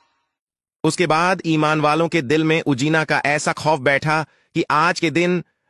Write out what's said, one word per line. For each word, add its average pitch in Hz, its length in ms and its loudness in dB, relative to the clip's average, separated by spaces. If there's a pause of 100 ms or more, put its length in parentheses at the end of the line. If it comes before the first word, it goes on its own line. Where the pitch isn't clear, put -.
(840)
उसके 160 240 0
बाद 175 380 0
ईमान 156 360 2
वालों 151 260 2
के 165 140 -2
दिल 143 220 0
में 160 180 0
उजीना 147 420 0
का 147 220 -2
ऐसा 151 280 -2
खौफ 156 260 0
बैठा 147 460 0 (300)
कि - 160 0
आज 160 280 2
के 160 120 0
दिन 175 320 0 (260)